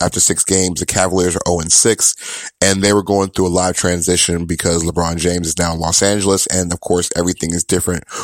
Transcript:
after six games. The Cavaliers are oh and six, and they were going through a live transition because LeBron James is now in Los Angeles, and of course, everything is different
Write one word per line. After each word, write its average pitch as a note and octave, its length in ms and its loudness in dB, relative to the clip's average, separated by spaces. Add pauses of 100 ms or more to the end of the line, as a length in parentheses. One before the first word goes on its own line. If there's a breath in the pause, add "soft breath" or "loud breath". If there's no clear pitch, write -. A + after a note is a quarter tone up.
after F2+ 180 -2
six F2 240 2
games. F#2 380 0
The F2 40 -2
Cavaliers F#2 520 2
are - 100 -4
oh F2 140 2
and D#2+ 100 -2
six, - 880 0
and G2 220 2
they G2+ 100 4
were G#2 120 4
going G2 260 0
through F#2+ 180 0
a F2 80 0
live F2+ 220 0
transition F2 680 0
because E2+ 380 -2
LeBron E2+ 320 -2
James F2 320 -2
is D#2+ 100 -4
now E2+ 180 -2
in D#2+ 40 -6
Los D#2+ 220 0
Angeles, G2 460 2
and F2+ 260 -2
of F2 80 -8
course, F2 340 0
everything F2 380 -2
is F2 100 -2
different F2+ 400 -2 (200 loud breath)